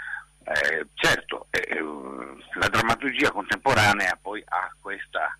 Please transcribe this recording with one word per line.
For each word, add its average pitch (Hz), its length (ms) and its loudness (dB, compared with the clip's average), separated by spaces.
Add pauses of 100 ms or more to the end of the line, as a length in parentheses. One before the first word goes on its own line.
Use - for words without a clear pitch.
(460)
Eh, 76 500 0
certo, - 560 0
eh, 82 280 -2 (800)
la 92 80 2
drammaturgia 117 640 2
contemporanea 101 920 4
poi 104 240 -8
ha 90 320 -4
questa 95 640 -6